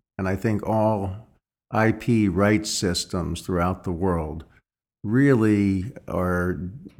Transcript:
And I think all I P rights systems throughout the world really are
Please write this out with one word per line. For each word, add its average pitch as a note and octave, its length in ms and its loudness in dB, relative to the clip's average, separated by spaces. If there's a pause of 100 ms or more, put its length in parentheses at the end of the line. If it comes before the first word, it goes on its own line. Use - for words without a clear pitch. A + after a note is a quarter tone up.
(180)
And F#2+ 100 -4
I F#2+ 80 0
think G#2 320 -2
all G#2+ 600 0 (440)
I A2 200 2
P A2 360 2
rights G2+ 440 2
systems F2 720 -4
throughout F2+ 420 -2
the G2 80 -6
world E2 540 -2 (580)
really G#2+ 920 2 (140)
are F2+ 520 -2 (400)